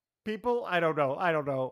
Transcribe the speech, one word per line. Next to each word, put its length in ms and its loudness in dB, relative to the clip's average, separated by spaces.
people. 420 -2
I 140 2
don't 160 2
know. 180 2
I 160 0
don't 160 0
know. 240 -2